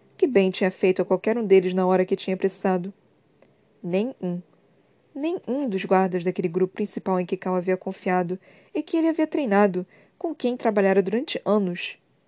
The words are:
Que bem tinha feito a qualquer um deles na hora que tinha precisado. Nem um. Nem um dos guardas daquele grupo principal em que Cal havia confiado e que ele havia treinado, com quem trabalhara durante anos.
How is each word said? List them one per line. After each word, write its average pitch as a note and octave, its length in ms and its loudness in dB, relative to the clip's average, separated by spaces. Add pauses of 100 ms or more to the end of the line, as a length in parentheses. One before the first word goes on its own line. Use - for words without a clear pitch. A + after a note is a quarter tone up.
(140)
Que - 120 2
bem G3 240 4
tinha F#3 200 0
feito F#3 320 2
a - 20 2
qualquer F#3+ 340 0
um A#3 60 -4
deles F#3 300 6
na F#3 120 2
hora F#3 180 4
que F#3 120 -2
tinha F#3 200 -4
precisado. F#3+ 560 -2 (880)
Nem G3 400 -2
um. F3 180 -4 (760)
Nem D#4 240 -4 (100)
um C4+ 200 -2
dos F#3+ 160 -4
guardas F3+ 400 2
daquele F3+ 240 -2
grupo F3+ 260 -2
principal G3+ 440 -4
em F3+ 80 -2
que F3+ 100 -4
Cal F#3 180 -4
havia F3+ 220 0
confiado F#3 640 -4 (360)
e - 80 -4
que - 140 -4
ele D#4+ 120 2
havia D#4+ 180 0
treinado, G3+ 600 2 (320)
com E4 160 -6
quem B3 220 -4
trabalhara G3 460 2
durante G#3 420 -4
anos. G3 540 -2 (300)